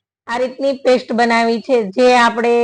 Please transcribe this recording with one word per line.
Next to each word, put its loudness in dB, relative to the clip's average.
આ -6
રીતની -4
પેસ્ટ 0
બનાવી 0
છે. 0
જે 2
આપણે 0